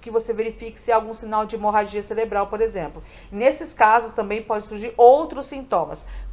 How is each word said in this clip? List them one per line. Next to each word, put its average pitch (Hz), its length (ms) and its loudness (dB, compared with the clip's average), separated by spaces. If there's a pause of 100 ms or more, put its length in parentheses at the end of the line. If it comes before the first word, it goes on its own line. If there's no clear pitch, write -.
que 233 100 -14
você 226 220 -2
verifique 226 460 -8
se - 120 -2
há 226 40 4
algum 220 180 0
sinal 214 320 -4
de 220 100 -10
hemorragia 202 480 -2
cerebral, 208 440 -4
por 208 120 -6
exemplo. 175 420 -4 (300)
Nesses 269 420 0
casos, 226 400 4
também 214 300 -6
pode 208 240 -6
surgir 220 300 -10
outros 285 500 6
sintomas, 180 560 -4 (280)